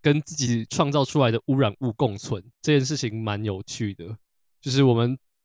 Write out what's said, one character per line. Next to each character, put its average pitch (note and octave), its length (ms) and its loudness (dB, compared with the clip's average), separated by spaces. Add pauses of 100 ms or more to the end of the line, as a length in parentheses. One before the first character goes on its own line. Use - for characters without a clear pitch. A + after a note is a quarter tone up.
跟 D3 180 4
自 - 140 -10
己 B2 320 0
创 C#3+ 260 0
造 C#3+ 100 2
出 C#3+ 200 0
来 A#2+ 80 4
的 A2 160 0
污 C3 120 2
染 A2 220 2
物 C3 140 -2
共 A2+ 220 -2
存， - 280 -8 (160)
这 D3+ 160 2
件 C3+ 80 2
事 C#3 100 -4
情 A2+ 280 -6
蛮 G#2 200 -4
有 G2+ 200 -4
趣 G2+ 320 -6
的。 F#2+ 240 -12 (420)
就 C#3 100 -6
是 C3+ 120 4
我 B2+ 120 6
们 A#2+ 240 0 (260)